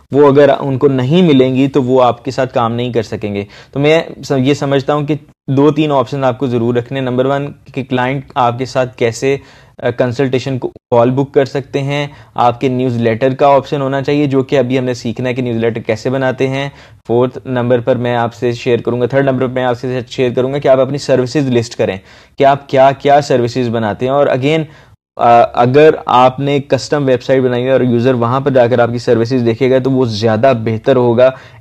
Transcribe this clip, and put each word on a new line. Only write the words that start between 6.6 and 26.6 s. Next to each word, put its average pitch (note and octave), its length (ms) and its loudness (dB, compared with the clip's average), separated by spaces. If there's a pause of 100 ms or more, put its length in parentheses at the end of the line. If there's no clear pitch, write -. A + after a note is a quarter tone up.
रखने B2+ 200 -6
हैं। C3 80 -4
नंबर B2+ 200 0
वन C#3 200 -2 (280)
कि C3+ 80 -8
क्लाइंट C3 420 -4 (120)
आपके B2 300 -2
साथ B2+ 200 -2 (120)
कैसे, C3+ 420 -2 (420)
अ, B2 80 -2
कंसल्टेशन B2+ 680 -2
को B2+ 100 -6
कॉल A#2+ 420 0
बुक C3+ 240 -2
कर C#3 120 2
सकते - 320 -8
हैं, C#3+ 320 -4 (260)
आपके A#2+ 320 0
न्यूज़लेटर B2+ 640 0
का C#3+ 140 2
ऑप्शन C#3 320 2
होना C3+ 220 -4
चाहिए D3 240 0
जो C3+ 160 0
कि C#3 140 -2
अभी B2+ 200 0
हमने B2+ 180 -2
सीखना B2 340 -6
है B2 60 -4
कि C3 80 -6
न्यूज़लेटर A#2 380 -2
कैसे A2+ 300 -4
बनाते C3 360 -2
हैं। C#3 260 -6 (360)
फोर्थ B2 380 0
नंबर B2 340 0
पर B2+ 160 0
मैं A#2+ 200 -2
आपसे A#2 360 -2
शेयर A#2 280 -2
करूँगा, A#2+ 260 -2
थर्ड C#3 200 0
नंबर C3 200 -2
पर B2 60 -6
मैं B2+ 120 -4
आपसे B2+ 460 -4
शेयर B2+ 240 -2
करूँगा C3 240 -2
कि D3 100 -2
आप C3 100 4
अपनी C3+ 200 -2
सर्विसेज C3 500 -2
लिस्ट A#2+ 260 -2
करें G2 260 -4 (380)
कि C#3 60 2
आप C#3 260 2
क्या-क्या C#3 500 4
सर्विसेज A#2+ 480 -2
बनाते A2+ 380 -4
हैं। C3 60 -2
और C#3+ 240 2
again, D3 280 0 (540)
अ, A#2+ 380 4
अगर D3 420 4 (100)
आपने C3 520 2